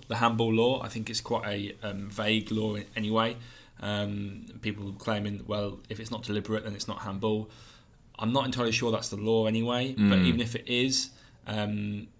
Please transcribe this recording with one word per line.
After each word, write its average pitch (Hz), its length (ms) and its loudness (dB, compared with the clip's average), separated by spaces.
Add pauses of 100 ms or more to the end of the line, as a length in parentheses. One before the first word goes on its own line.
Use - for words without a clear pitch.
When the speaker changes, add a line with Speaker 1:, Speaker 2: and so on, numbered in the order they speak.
Speaker 1:
the 110 100 -4
handball 113 360 4
law. 120 280 4
I 123 60 -6
think 110 220 -6
it's 110 120 -4
quite 110 260 -2
a, 101 280 -4 (120)
um, 101 220 -6
vague 107 420 2
law 107 240 0
in, 104 100 -6 (100)
anyway. 110 420 2 (440)
Um, 101 640 -4 (160)
people 101 360 -4
claiming, 104 500 -4
well, 104 320 -4 (100)
if 107 100 -8
it's 113 120 -10
not 113 120 -8
deliberate, 107 400 -2
then 104 120 -6
it's 98 120 -8
not 107 140 -6
handball. 107 480 -2 (680)
I'm 113 140 0
not 135 140 2
entirely 127 260 0
sure 117 200 2
that's - 180 -2
the 101 80 -6
law 110 300 4
anyway, 120 500 0
but 101 220 8
Speaker 2:
Mm. 92 60 6
Speaker 1:
even 87 160 4
if 117 140 -2
it - 120 -6
is, 123 420 2 (380)
um, 104 600 -4 (120)